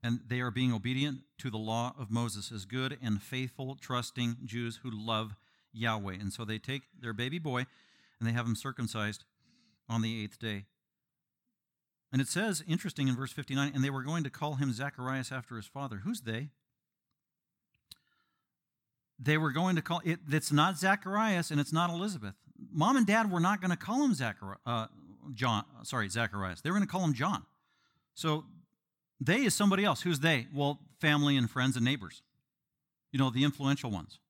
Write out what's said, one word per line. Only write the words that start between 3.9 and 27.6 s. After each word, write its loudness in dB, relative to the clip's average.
Jews -6
who -10
love -4
Yahweh. -2
And -6
so -8
they -6
take -8
their -8
baby -4
boy -2
and 2
they 2
have 0
him 2
circumcised -4
on 2
the -2
eighth -8
day. -6
And 4
it 0
says, 0
interesting, 0
in 2
verse -6
fifty-nine, -2
"And 2
they 2
were -4
going -2
to -4
call -4
him 0
Zacharias -4
after -10
his -10
father." -8
Who's -4
they? -6
They 4
were 4
going 2
to 2
call, -2
it, 0
it's 2
not 4
Zacharias 2
and 2
it's 0
not 2
Elizabeth. -4
Mom 4
and 6
Dad 4
were 2
not 2
gonna 0
call 0
him 4
Zachari-, -4
uh, -2
John, 2
sorry, -2
Zacharias. -2
They -2
were 2
gonna 4
call -2
him 4
John. 0